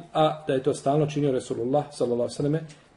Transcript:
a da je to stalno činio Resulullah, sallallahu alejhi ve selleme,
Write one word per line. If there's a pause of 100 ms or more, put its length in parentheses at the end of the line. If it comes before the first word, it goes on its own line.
(140)
a
da
je
to
stalno
činio
Resulullah,
sallallahu
alejhi
ve
selleme, (340)